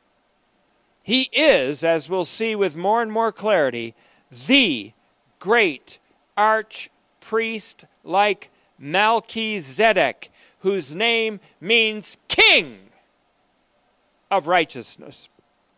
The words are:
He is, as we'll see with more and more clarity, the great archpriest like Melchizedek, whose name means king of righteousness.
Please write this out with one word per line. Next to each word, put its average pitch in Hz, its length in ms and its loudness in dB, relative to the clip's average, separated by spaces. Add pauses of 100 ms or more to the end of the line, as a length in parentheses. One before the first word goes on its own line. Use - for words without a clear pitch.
(1040)
He 254 280 0
is, 165 520 2
as 165 260 0
we'll 185 160 -2
see 220 300 -4
with 185 200 0
more 202 260 0
and 220 100 -4
more 220 200 0
clarity, 135 640 0 (520)
the 165 440 2 (480)
great 196 580 0 (400)
archpriest - 1500 -4 (180)
like 196 480 -2 (260)
Melchizedek, 196 1500 0 (280)
whose 180 340 -4
name 220 460 -2 (200)
means 214 580 -2 (100)
king 254 500 2 (1500)
of 170 180 0
righteousness. - 800 -2 (480)